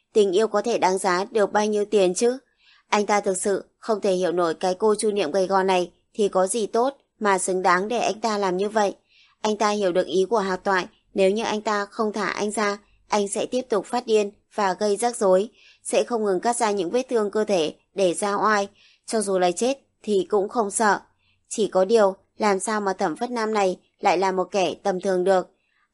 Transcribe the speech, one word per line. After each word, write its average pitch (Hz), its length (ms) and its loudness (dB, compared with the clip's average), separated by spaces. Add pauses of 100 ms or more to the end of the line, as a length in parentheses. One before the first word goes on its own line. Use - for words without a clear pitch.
(140)
Tình 202 180 4
yêu 214 160 2
có 208 140 0
thể 220 160 -2
đáng 185 200 2
giá 190 340 0
được 202 200 2
bao 208 140 2
nhiêu 208 200 -2
tiền 190 280 2
chứ? 240 240 0 (520)
Anh 208 160 2
ta 208 160 0
thực 196 160 -2
sự 196 260 -2 (160)
không 208 220 -4
thể 202 100 0
hiểu 180 200 0
nổi 170 220 0
cái 185 220 -2
cô 208 200 0
Chu 180 160 -2
Niệm 190 200 -2
gầy 190 160 0
gò 190 160 2
này 185 280 0 (220)
thì 202 140 0
có 185 200 0
gì 214 200 -4
tốt 254 300 -2 (220)
mà 196 200 2
xứng 185 220 -2
đáng 185 260 2
để 226 120 -2
anh 208 220 -2
ta 214 160 -2
làm 185 200 0
như 208 120 -2
vậy. 208 260 0 (460)
Anh 214 160 -2
ta 208 120 0
hiểu 208 220 0
được 175 160 0
ý 185 220 0
của 233 80 0
Hạc 190 260 -2
Toại, 185 240 0 (260)
nếu 190 180 2
như 220 120 -2
anh 214 180 -4
ta 208 240 -2
không 214 280 -4
thả 208 120 -4
anh 208 260 -4
ra, 202 260 -2 (300)
anh 208 200 0
sẽ 190 180 -4
tiếp 247 240 -4
tục 208 160 -2
phát 247 200 -6
điên 208 260 0 (240)
và 196 180 0
gây 202 240 -2
rắc 240 180 -2
rối, 190 340 2 (340)
sẽ 196 200 0
không 220 200 -4
ngừng 190 160 0
cắt 240 160 0
ra 220 160 0
những 190 180 -2
vết 247 200 -2
thương 214 220 0
cơ 214 120 0
thể 185 320 0 (180)
để 185 200 0
ra 202 200 -4
oai, 202 340 0 (380)
cho 226 160 -2
dù 190 180 0
là 180 120 2
chết 247 300 -2 (220)
thì 196 260 -2
cũng 208 200 0
không 208 220 -2
sợ. 202 280 2 (500)
Chỉ 208 180 -2
có 185 180 2
điều, 196 300 4 (220)
làm 202 220 2
sao 214 220 -4
mà 190 120 -2
Thẩm 175 220 -2
Phất 247 160 -6
Nam 220 220 -2
này 196 260 0 (200)
lại 185 180 2
là 190 140 0
một 185 200 -2
kẻ 180 320 0
tầm 185 180 -2
thường 185 220 0
được? 185 240 2 (460)